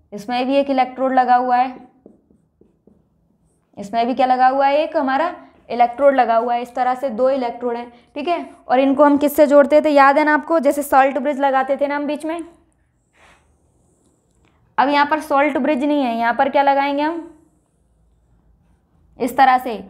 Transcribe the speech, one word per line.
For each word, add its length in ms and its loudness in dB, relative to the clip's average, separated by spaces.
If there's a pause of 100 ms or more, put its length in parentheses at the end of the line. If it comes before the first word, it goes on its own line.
(140)
इसमें 340 -6
भी 80 -2
एक 140 0
इलेक्ट्रोड 440 -2
लगा 220 2
हुआ 220 0
है, 180 -2 (2000)
इसमें 300 -4
भी 60 -4
क्या 120 0
लगा 220 2
हुआ 200 2
है, 100 2
एक 200 -2
हमारा 380 -2 (340)
इलेक्ट्रोड 460 2
लगा 200 2
हुआ 180 0
है। 80 -2
इस 140 -12
तरह 200 -2
से 160 -6
दो 180 0
इलेक्ट्रोड 460 -4
हैं, 160 -12 (240)
ठीक 120 -8
है। 220 -4 (180)
और 120 2
इनको 240 2
हम 140 4
किससे 300 2
जोड़ते 340 4
थे, 80 0
याद 280 4
है 60 2
ना 100 2
आपको, 260 0
जैसे 240 0
सॉल्ट 340 2
ब्रिज 220 -4
लगाते 380 -2
थे 100 -2
ना 80 -4
हम 120 -4
बीच 180 -8
में। 180 -8 (2250)
अब 120 0
यहाँ 160 2
पर 160 -2
सॉल्ट 360 0
ब्रिज 260 -2
नहीं 180 0
है, 160 -2
यहाँ 160 -2
पर 160 0
क्या 140 0
लगाएंगे 400 0
हम, 240 -6 (1900)
इस 180 -4
तरह 200 4
से, 320 -6